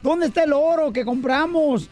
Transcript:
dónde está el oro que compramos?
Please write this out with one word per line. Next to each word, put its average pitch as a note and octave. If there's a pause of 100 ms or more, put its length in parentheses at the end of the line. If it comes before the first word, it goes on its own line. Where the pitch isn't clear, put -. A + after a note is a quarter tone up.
dónde E4
está D#4+
el D#4
oro D#4
que A#3+
compramos? C4+